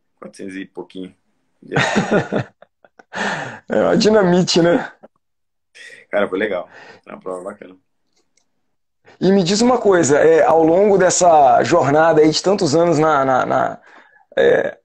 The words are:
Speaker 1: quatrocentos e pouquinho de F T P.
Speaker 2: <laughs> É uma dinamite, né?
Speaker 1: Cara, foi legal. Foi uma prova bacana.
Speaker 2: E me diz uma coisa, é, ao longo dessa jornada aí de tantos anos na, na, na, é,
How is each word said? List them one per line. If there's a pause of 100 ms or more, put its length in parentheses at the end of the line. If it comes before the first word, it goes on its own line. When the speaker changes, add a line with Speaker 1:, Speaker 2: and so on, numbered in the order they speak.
(200)
Speaker 1:
quatrocentos
e
pouquinho (480)
de
F
T
P.
Speaker 2:
<laughs> (1040)
É
uma
dinamite,
né? (1200)
Speaker 1:
Cara,
foi
legal. (380)
Foi
uma
prova
bacana. (1400)
Speaker 2:
E
me
diz
uma
coisa,
é,
ao
longo
dessa
jornada
aí
de
tantos
anos
na,
na,
na, (540)
é,